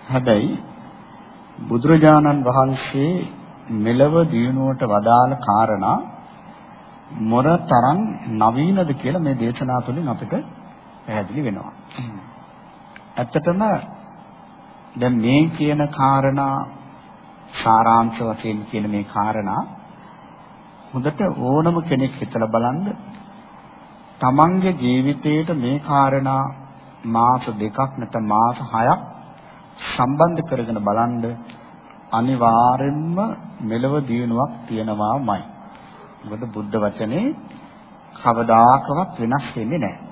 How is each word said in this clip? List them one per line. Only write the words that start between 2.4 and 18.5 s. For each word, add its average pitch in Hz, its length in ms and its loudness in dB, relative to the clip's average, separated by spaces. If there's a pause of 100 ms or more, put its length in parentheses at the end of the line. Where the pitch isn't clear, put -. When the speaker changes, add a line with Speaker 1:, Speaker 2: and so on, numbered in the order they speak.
Speaker 1:
වහන්සේ 135 720 0 (640)
මෙලව 123 400 4 (100)
දියුණුවට 131 580 0
වදාළ 120 560 4
කාරණා 107 580 2 (1200)
මොන 117 280 2 (160)
තරම් 131 360 4 (380)
නවීනද 151 560 2
කියලා 135 320 -4
මේ 139 100 0
දේශනා 123 460 -2
තුළින් 147 260 -4
අපිට 113 260 -6 (680)
පැහැදිලි 107 440 -6
වෙනවා. 101 300 -6 (160)
Speaker 2:
එහෙම. 113 300 -12 (960)
Speaker 1:
ඇත්තටම 175 480 0 (1300)
දැන් 123 220 0
මේ 123 300 4
කියන 147 420 -2
කාරණා 135 640 2 (1000)
සාරාංශ 113 680 4
වශයෙන් 110 440 -4